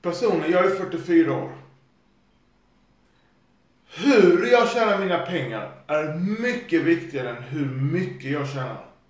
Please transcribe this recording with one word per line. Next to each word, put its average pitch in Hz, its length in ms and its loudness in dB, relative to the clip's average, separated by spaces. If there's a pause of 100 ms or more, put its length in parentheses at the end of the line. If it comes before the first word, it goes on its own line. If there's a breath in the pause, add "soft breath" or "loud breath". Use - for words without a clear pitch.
Personen, 170 500 0
jag 180 140 4
är 185 40 4
fyrtiofyra 170 640 2
år. 131 180 -6 (2500)
Hur 202 560 6
jag 233 180 6
tjänar 214 280 0
mina 185 200 -2
pengar 120 540 -6 (160)
är 151 260 -2 (280)
mycket 240 400 -2
viktigare 139 480 -2
än 120 140 -12
hur 143 220 -6
mycket 139 680 -4
jag 143 160 -4
tjänar. 123 380 -8 (240)